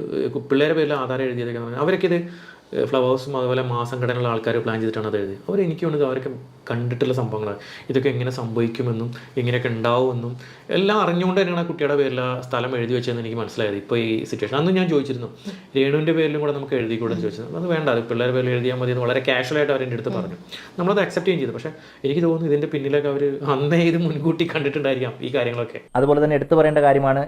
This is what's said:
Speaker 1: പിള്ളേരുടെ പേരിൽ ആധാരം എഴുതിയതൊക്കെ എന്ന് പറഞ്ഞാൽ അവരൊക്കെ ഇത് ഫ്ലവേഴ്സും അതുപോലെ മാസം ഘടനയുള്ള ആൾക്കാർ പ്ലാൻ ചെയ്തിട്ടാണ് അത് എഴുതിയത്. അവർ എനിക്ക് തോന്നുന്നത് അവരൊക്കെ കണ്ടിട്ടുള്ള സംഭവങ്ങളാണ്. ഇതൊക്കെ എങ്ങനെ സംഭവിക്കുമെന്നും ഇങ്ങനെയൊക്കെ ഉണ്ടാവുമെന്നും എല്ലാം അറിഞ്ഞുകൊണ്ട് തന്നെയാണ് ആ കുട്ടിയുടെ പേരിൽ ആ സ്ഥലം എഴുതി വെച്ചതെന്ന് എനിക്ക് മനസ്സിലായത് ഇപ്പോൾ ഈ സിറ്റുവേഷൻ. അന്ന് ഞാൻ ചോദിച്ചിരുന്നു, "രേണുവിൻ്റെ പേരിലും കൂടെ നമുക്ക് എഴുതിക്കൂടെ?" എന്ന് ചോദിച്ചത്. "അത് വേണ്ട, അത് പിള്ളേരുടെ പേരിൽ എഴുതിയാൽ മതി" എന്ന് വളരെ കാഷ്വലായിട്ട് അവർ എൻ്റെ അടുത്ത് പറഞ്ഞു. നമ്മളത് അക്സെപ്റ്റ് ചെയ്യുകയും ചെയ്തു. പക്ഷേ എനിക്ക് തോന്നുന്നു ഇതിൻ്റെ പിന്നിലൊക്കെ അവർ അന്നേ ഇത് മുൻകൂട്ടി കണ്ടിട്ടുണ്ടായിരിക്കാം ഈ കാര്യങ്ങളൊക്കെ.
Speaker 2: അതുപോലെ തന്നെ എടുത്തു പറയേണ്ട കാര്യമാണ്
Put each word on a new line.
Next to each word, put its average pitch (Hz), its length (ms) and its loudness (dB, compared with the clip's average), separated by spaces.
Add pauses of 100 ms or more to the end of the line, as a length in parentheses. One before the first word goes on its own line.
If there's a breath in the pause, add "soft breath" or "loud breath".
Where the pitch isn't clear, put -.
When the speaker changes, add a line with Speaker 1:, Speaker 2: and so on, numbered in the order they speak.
(480)
Speaker 1:
പിള്ളേരുടെ 151 300 4
പേരിൽ 147 240 2
ആധാരം 127 260 -2
എഴുതിയതൊക്കെ 120 320 -4
എന്ന് 117 100 -6
പറഞ്ഞാൽ 127 160 -2
അവരൊക്കെ 185 260 2
ഇത് 175 80 2 (720 loud breath)
ഫ്ലവേഴ്സും 131 480 2
അതുപോലെ 127 240 0 (100)
മാസം 120 300 -4
ഘടനയുള്ള 123 280 0
ആൾക്കാർ 113 320 0
പ്ലാൻ 113 200 -2
ചെയ്തിട്ടാണ് 110 280 -2
അത് 104 80 0
എഴുതിയത്. 98 300 -6
അവർ 196 160 0
എനിക്ക് 165 200 -2
തോന്നുന്നത് 151 240 0
അവരൊക്കെ 131 220 -4 (380)
കണ്ടിട്ടുള്ള 120 500 0
സംഭവങ്ങളാണ്. 107 400 -4 (320 loud breath)
ഇതൊക്കെ 131 220 2
എങ്ങനെ 123 260 -2
സംഭവിക്കുമെന്നും 117 680 -2 (320 loud breath)
ഇങ്ങനെയൊക്കെ 123 340 0
ഉണ്ടാവുമെന്നും 120 580 2 (440 loud breath)
എല്ലാം 196 260 2
അറിഞ്ഞുകൊണ്ട് 180 380 2
തന്നെയാണ് 175 220 0
ആ 170 60 -4
കുട്ടിയുടെ 147 320 0
പേരിൽ 127 240 0
ആ 127 40 0 (180)
സ്ഥലം 127 320 -2
എഴുതി 117 180 0
വെച്ചതെന്ന് 120 280 -2
എനിക്ക് 113 160 -6
മനസ്സിലായത് 104 420 -2
ഇപ്പോൾ 120 220 0
ഈ 113 40 0 (220)
സിറ്റുവേഷൻ. - 300 -2
അന്ന് 170 180 2
ഞാൻ 175 140 2
ചോദിച്ചിരുന്നു, 127 360 0 (480 loud breath)
"രേണുവിൻ്റെ 151 420 2
പേരിലും 151 260 0
കൂടെ 143 140 0
നമുക്ക് 135 220 -2
എഴുതിക്കൂടെ?" 113 340 -2
എന്ന് 170 120 -2
ചോദിച്ചത്. 110 320 -8
"അത് 175 160 -4
വേണ്ട, 156 200 0
അത് 117 140 2
പിള്ളേരുടെ 123 280 0
പേരിൽ 127 200 0
എഴുതിയാൽ 127 240 0
മതി" 123 140 0
എന്ന് 123 120 -2
വളരെ 127 220 0
കാഷ്വലായിട്ട് 143 460 2
അവർ 127 120 -2
എൻ്റെ 120 120 -4
അടുത്ത് 120 180 -4
പറഞ്ഞു. - 220 -6 (400 loud breath)
നമ്മളത് 196 260 2
അക്സെപ്റ്റ് 180 260 0
ചെയ്യുകയും 143 220 0
ചെയ്തു. - 60 -8
പക്ഷേ 156 120 -8 (360 loud breath)
എനിക്ക് 151 200 2
തോന്നുന്നു 165 260 0
ഇതിൻ്റെ 151 220 2
പിന്നിലൊക്കെ 143 380 0
അവർ 139 120 0 (320)
അന്നേ 147 240 2 (100)
ഇത് 170 160 2
മുൻകൂട്ടി 160 480 0
കണ്ടിട്ടുണ്ടായിരിക്കാം 135 600 -2 (140)
ഈ - 80 -8
കാര്യങ്ങളൊക്കെ. 120 440 -2 (200)
Speaker 2:
അതുപോലെ 143 240 6
തന്നെ 151 160 4
എടുത്തു 151 200 4
പറയേണ്ട 151 280 6
കാര്യമാണ് 139 400 4